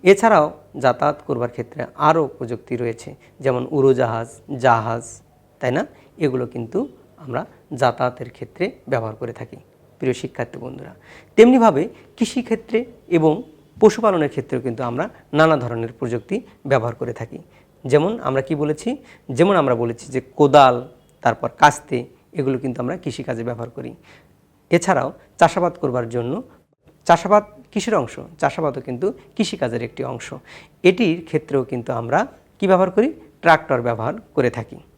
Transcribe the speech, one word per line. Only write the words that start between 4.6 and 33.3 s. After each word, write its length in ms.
জাহাজ, 380
তাই 160
না? 60
এগুলো 280
কিন্তু 260
আমরা 180
যাতায়াতের 540
ক্ষেত্রে 300
ব্যবহার 300
করে 180
থাকি, 180
প্রিয় 220
শিক্ষার্থী 420
বন্ধুরা। 300
তেমনিভাবে 480
কৃষিক্ষেত্রে 640
এবং 160
পশুপালনের 520
ক্ষেত্রেও 320
কিন্তু 240
আমরা 160
নানা 240
ধরনের 360
প্রযুক্তি 360
ব্যবহার 300
করে 180
থাকি। 200
যেমন 200
আমরা 200
কি 140
বলেছি? 280
যেমন 240
আমরা 220
বলেছি 220
যে 40
কোদাল, 360
তারপর 260
কাস্তে, 360
এগুলো 240
কিন্তু 200
আমরা 200
কৃষিকাজে 460
ব্যবহার 280
করি। 160
এছাড়াও 320
চাষাবাদ 420
করবার 340
জন্য, 180
চাষাবাদ 360
কিসের 300
অংশ? 140
চাষাবাদও 460
কিন্তু 200
কৃষিকাজের 520
একটি 140
অংশ। 160
এটির 280
ক্ষেত্রেও 320
কিন্তু 200
আমরা 180
কি 120
ব্যবহার 260
করি? 120